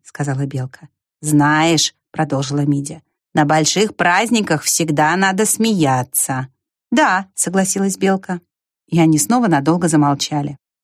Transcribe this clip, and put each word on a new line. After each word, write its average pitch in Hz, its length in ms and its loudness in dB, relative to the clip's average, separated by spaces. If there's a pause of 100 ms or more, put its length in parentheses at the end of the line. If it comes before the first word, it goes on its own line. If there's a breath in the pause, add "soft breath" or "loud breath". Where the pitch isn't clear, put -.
сказала 139 420 -6
Белка. 131 420 -10 (320)
«Знаешь», 151 760 2 (180)
продолжила 143 480 -4
Мидия, 143 420 -2 (320)
«на 151 100 2
больших 156 520 0
праздниках 202 680 0
всегда 156 540 0
надо 190 280 0
смеяться». 135 1040 -2 (440)
«Да», 202 420 2
согласилась 190 640 -2
Белка. 190 440 -2 (460)
И 165 140 0
они 160 180 4
снова 233 300 0
надолго 160 400 2
замолчали. 143 680 0 (280)